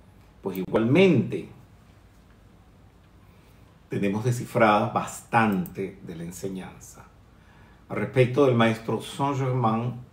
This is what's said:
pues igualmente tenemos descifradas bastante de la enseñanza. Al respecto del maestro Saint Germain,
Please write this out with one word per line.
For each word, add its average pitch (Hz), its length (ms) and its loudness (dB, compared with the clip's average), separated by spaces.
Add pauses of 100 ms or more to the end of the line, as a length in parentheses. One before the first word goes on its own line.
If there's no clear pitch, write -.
(420)
pues 92 160 -8
igualmente 113 880 2 (2500)
tenemos 101 360 -2
descifradas 110 680 2
bastante 95 1120 -2
de 90 120 -14
la 85 80 -12
enseñanza. 92 840 -12 (840)
Al - 80 -8
respecto 127 480 2
del 120 100 4
maestro 113 460 0
Saint 139 360 -4
Germain, 123 560 -2 (200)